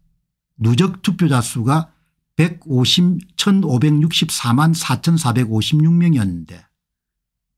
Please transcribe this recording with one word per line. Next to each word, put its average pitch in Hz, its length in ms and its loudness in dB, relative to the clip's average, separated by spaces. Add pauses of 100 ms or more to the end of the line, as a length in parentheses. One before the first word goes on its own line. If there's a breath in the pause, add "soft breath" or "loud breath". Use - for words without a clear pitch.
(560)
누적 120 460 0
투표자 156 380 0
수가 131 520 -4 (440)
백오십, 165 1000 0
천오백육십사만 156 1400 0
사천사백오십육 151 1200 0
명이었는데 98 680 -2 (920)